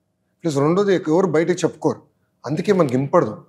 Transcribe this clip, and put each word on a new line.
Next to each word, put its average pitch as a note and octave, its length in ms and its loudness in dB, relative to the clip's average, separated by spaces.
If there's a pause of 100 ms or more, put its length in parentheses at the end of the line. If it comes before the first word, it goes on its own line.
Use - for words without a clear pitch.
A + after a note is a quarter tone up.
(440)
ప్లస్ D#3 140 -2
రెండోది F3+ 380 2
ఎవరు E3 320 0
బయటకు E3 260 0
చెప్పుకోరు, - 480 -4 (440)
అందుకే F3+ 280 -2
మనకి D#3+ 200 2
ఇంపడదు. C3+ 560 0